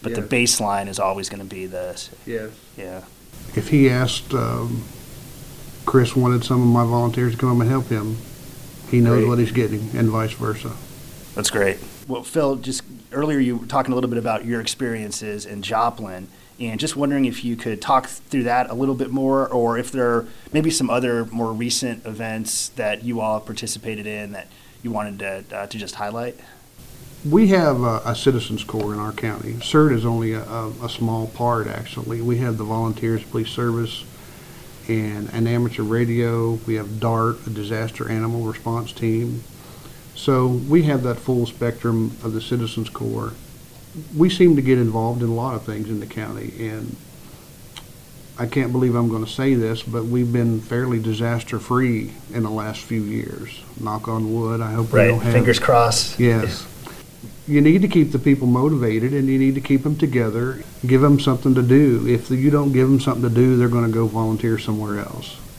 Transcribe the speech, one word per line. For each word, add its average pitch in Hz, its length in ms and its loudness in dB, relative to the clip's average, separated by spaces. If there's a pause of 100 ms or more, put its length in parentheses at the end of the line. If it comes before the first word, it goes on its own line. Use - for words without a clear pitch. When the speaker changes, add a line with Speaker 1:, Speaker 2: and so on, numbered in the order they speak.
Speaker 1:
but 117 140 -6
the 107 60 -4
Speaker 2:
Yes. - 80 -8 (280)
Speaker 1:
baseline 101 300 -2
is 95 120 -8
always 98 280 -2
gonna 98 160 -10
be 95 220 -10
this. 90 440 -10 (160)
Speaker 2:
Yes. 110 260 -8 (260)
Speaker 1:
Yeah. 92 240 -14 (540)
Speaker 2:
If 110 140 -4
he 139 200 6
asked, 127 440 -2
um, 117 500 -4 (1000)
Chris 123 300 4
wanted 123 300 2
some 127 160 2
of 123 60 4
my 120 180 6
volunteers 120 480 0
to 113 40 -6
come 123 200 2
up 120 40 4
and 117 80 2
help 131 200 0
him, 110 260 -2 (720)
he 120 120 6
knows 117 180 6
Speaker 1:
Great. 107 80 4
Speaker 2:
what 120 120 2
he's 113 120 2
getting, 110 420 0
and 117 160 2
vice 110 220 -2
versa. 110 400 -6 (640)
Speaker 1:
That's - 140 -2
great. 98 280 2 (300)
Well, 123 160 -6
Phil, 139 340 0
just 123 260 -8 (280)
earlier 147 280 0
you 123 180 2
were 113 80 -8
talking 131 260 -2
a 127 40 0
little 127 140 0
bit 117 100 -2
about 110 260 -4
your 117 160 -2
experiences 107 840 -6
in 104 160 -12
Joplin, 101 680 -4 (320)
and 113 200 -6
just 151 160 -4
wondering 139 300 0
if - 180 -4
you 117 120 -2
could 113 260 -6
talk 131 260 0
through - 360 -4
that 120 260 0
a 117 40 -8
little 131 220 0
bit 127 160 -6
more, 135 380 2
or 117 280 0
if 120 140 -6
there 127 220 0
are 117 140 0 (260)
maybe 156 160 2
some 131 200 0
other 120 360 0
more 113 260 -4
recent 117 540 -4
events 110 640 -6
that 107 340 -4
you 117 160 -4
all 110 200 -2
participated 110 680 -8
in 104 280 -10
that 95 140 -14 (360)
you 117 80 -6
wanted 104 280 -6
to, 98 240 -8 (140)
uh, 98 100 -8
to 107 100 -12
just 101 180 -10
highlight. 117 400 -8 (920)
Speaker 2:
We 196 220 8
have 156 320 4
a, 117 240 0
a 120 100 -2
citizens 113 480 0
corps 104 300 -4
in 104 60 -4
our 107 120 -4
county. 110 420 -6
cert 151 420 4
is 110 100 0
only 113 280 0
a, 107 100 -6
a, 110 260 -8 (140)
a 117 60 -8
small 113 380 -2
part, 113 400 0
actually. 113 540 -8
We 120 180 0
have 120 180 -2
the 110 60 -6
Volunteers 113 600 -2
Police 113 260 -4
Service 117 540 -4 (840)
and 107 460 -2
an 113 140 0
amateur 117 360 0
radio. 117 840 0
We 113 80 0
have 107 240 -6
dart, 113 480 0
a 113 40 -8
disaster 110 580 -6
animal 113 320 -2
response 113 500 -6
team. 117 520 -2 (720)
So 127 320 2
we 135 360 4
have 139 200 2
that 123 120 -2
full 123 300 0
spectrum 113 800 -2
of 117 100 -4
the 113 80 -4
citizens 113 480 -4
corps. 110 440 -6 (800)
We 165 140 6
seem 180 260 6
to 139 60 4
get 131 180 4
involved 113 420 0
in 117 80 0
a 117 40 0
lot 120 200 -2
of 110 100 -6
things 107 260 -6
in 107 100 -4
the 104 60 -8
county, 107 480 -10 (160)
and 110 260 -10 (1400)
I 120 80 -4
can't 123 260 -2
believe 123 240 2
I'm 120 140 2
gonna 110 180 -2
say 131 260 2
this, 113 300 0
but 113 220 -4
we've 120 260 0
been 117 300 2
fairly 120 380 -2
disaster-free 117 1120 0 (220)
in 120 100 -2
the 110 60 -2
last 107 320 -6
few 110 220 -4
years. - 560 -8 (200)
Knock 110 280 -4
on 110 260 -2
wood, 113 280 -2
I 113 100 -4
hope 113 220 0
we 110 60 8
Speaker 1:
Right, 101 100 8
Speaker 2:
don't 117 100 4
have 117 140 2
Speaker 1:
fingers 120 260 6
crossed. 117 600 4
Speaker 2:
Yes. 110 460 4
Speaker 1:
Yeah. - 20 -16 (880)
Speaker 2:
You 147 60 8
need 160 200 8
to 202 80 6
keep 156 240 6
the 135 60 2
people 131 280 4
motivated, 123 640 4
and 135 140 2
you 131 100 4
need 135 180 4
to 139 60 -2
keep 135 220 4
them 151 140 0
together. 123 640 0 (220)
Give 131 160 6
them 143 180 8
something 135 360 4
to 127 60 6
do. 123 460 6
If 117 240 2
you 131 180 4
don't 143 220 4
give 131 180 4
them 135 120 6
something 123 260 0
to 117 80 2
do, 127 220 6
they're 123 100 4
gonna 117 220 2
go 113 180 2
volunteer 110 500 0
somewhere 107 420 -4
else. - 360 -10 (240)